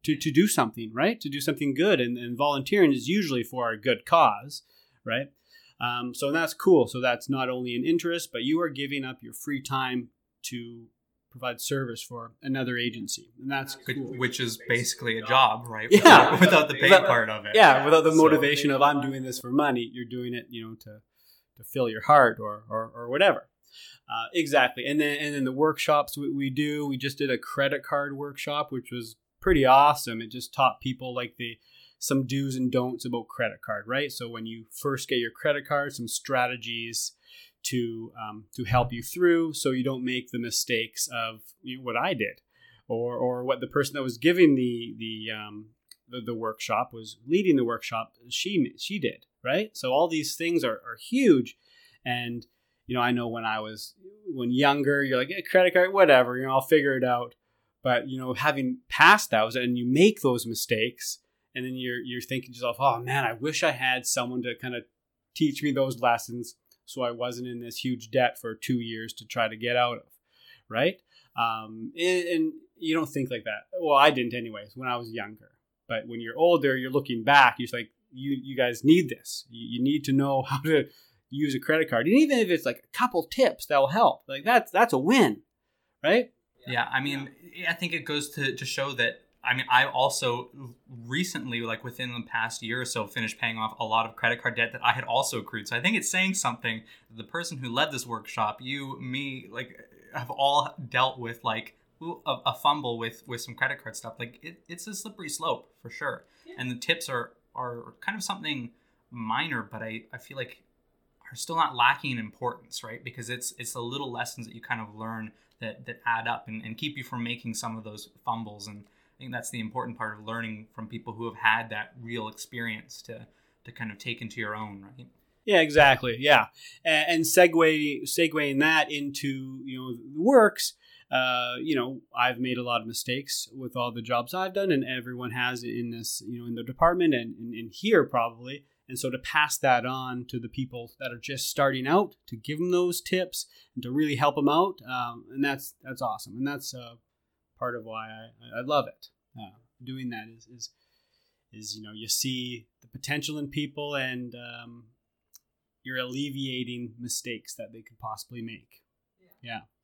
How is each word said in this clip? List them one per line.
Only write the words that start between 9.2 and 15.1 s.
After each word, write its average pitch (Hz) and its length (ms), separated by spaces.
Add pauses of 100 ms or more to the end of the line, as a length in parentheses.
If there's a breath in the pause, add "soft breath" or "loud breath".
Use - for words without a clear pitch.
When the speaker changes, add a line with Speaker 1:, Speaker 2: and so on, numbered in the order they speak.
Speaker 1:
your 117 120
free 139 280
time 127 480 (340)
to 117 420 (460)
provide 123 300
service 123 420
for 117 300 (100)
another 131 340
agency. 117 640
And 131 100
that's 139 360
Speaker 2:
Which, 127 120
Speaker 1:
cool. 131 200
Speaker 2:
which 123 220
is 117 280
basically 120 500